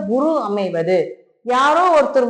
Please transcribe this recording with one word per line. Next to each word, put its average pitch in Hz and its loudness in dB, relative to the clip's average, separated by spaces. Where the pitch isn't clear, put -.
குரு 269 0
அமைவது, 185 -2
யாரோ 294 2
ஒருத்தர் 269 2